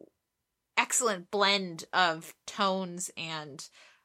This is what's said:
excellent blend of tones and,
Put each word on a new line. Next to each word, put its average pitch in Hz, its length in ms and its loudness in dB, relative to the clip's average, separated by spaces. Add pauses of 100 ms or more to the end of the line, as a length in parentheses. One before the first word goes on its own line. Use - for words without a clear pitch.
(760)
excellent 220 540 0
blend 196 640 2
of 165 420 2 (120)
tones 190 720 -2
and, 156 500 -8 (380)